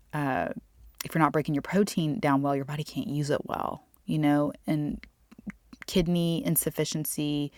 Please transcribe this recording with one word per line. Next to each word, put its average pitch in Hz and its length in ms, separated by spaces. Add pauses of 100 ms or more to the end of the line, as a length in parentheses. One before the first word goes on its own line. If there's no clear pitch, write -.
(120)
uh, 135 360 (540)
if - 120
you're 165 80
not 147 100
breaking 151 220
your 139 80
protein 175 580
down 139 220
well, 143 120
your 135 120
body 147 180
can't - 220
use 143 240
it - 160
well, - 360 (220)
you 156 140
know, 147 340 (140)
and 147 360 (840)
kidney 170 580
insufficiency, 151 1120